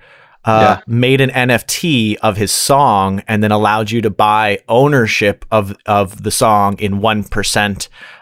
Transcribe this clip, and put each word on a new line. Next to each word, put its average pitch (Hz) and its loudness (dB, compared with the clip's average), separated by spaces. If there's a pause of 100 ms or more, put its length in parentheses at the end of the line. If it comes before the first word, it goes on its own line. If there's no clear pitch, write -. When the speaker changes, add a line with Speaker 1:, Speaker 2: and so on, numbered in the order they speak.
(440)
Speaker 1:
uh, 110 4
Speaker 2:
Yeah. - -16
Speaker 1:
made 123 2
an 131 0
N 127 0
F 117 0
T 113 -2
of 107 0
his 104 -2
song 104 0
and 107 0
then 107 2
allowed 107 0
you 117 -2
to 107 0
buy 107 0 (100)
ownership 117 0
of, 104 -2 (100)
of 104 -2
the 104 -6
song 101 2
in 101 -4
one 107 -2
percent, 101 -4 (340)